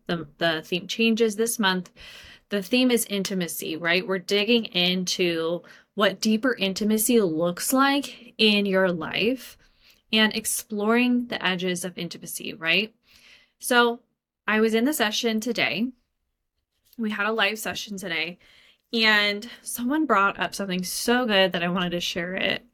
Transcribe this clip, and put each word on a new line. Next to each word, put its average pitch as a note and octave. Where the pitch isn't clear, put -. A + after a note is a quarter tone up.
the, E3
the D#3+
theme F3
changes. A3+
This A3+
month, F#3
the G#3
theme B3
is A#3
intimacy, F#3
right? E3+
We're F#3+
digging G#3
into F3
what G3
deeper A3
intimacy G#3+
looks F3
like C#4
in G#3
your F#3+
life F3+
and A3
exploring A#3
the -
edges F3+
of F3+
intimacy, -
right? F3
So A#3+
I G#3+
was A3
in A3+
the D4+
session A3
today. G3+
We A3
had G#3
a A3
live G#3+
session G3
today, E3+
and G#3
someone C#4+
brought G3
up F#3
something F#3
so B3
good F#3+
that F3+
I F3
wanted F3
to F3
share F3+
it -